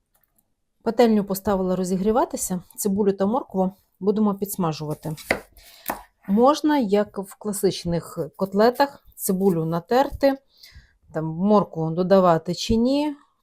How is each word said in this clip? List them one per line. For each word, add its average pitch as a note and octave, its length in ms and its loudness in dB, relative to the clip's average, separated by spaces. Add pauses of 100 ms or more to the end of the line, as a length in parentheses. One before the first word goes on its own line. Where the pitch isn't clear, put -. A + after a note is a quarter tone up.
(840)
Пательню A3 400 4
поставила F#3+ 520 -2
розігріватися, F#3+ 880 -2 (160)
цибулю G3 360 0
та G3 120 -2
моркву G3 460 -2 (280)
будемо G3+ 360 0
підсмажувати. D#3 800 -6 (1120)
Можна, D4 500 2
як G#3 400 0
в G3 180 -10
класичних F3 840 -4 (160)
котлетах, A3+ 680 0 (120)
цибулю F#3 500 0
натерти, C4+ 720 0 (760)
там, D#3+ 120 -4
моркву E3 640 0
додавати F3+ 640 2
чи - 200 -2
ні, C#4+ 400 0 (280)